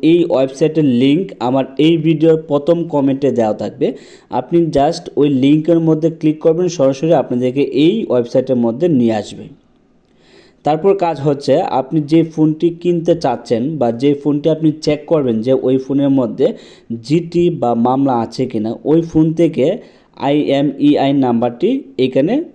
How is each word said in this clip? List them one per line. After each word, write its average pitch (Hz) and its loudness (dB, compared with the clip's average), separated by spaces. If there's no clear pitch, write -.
এই 175 4
ওয়েবসাইটের 151 0
লিংক 143 2
আমার 131 0
এই 165 4
ভিডিওর 160 4
প্রথম 143 0
কমেন্টে 139 0
দেওয়া 107 0
থাকবে। 107 -4
আপনি 170 -2
just 143 0
ওই 147 4
লিঙ্কের 156 4
মধ্যে 160 2
ক্লিক 156 -2
করবেন, 170 2
সরাসরি 135 2
আপনাদেরকে 127 -2
এই 185 2
ওয়েবসাইটের 127 0
মধ্যে 127 -2
নিয়ে 113 2
আসবে। - -14
তারপর 160 2
কাজ 165 -2
হচ্ছে, 139 0
আপনি 143 -2
যে 165 4
ফোনটি 156 0
কিনতে 175 0
চাচ্ছেন 117 -2
বা 123 2
যে 143 2
ফোনটি 147 -2
আপনি 156 2
চেক 147 0
করবেন 135 0
যে 131 2
ওই 131 2
ফোনের 139 0
মধ্যে 117 0
জিটি 170 0
বা 123 0
মামলা 135 0
আছে 117 -6
কিনা, 110 -4
ওই 160 4
ফোন 160 2
থেকে 165 2
আইএমইআই 143 2
নাম্বারটি 120 0
এখানে 135 0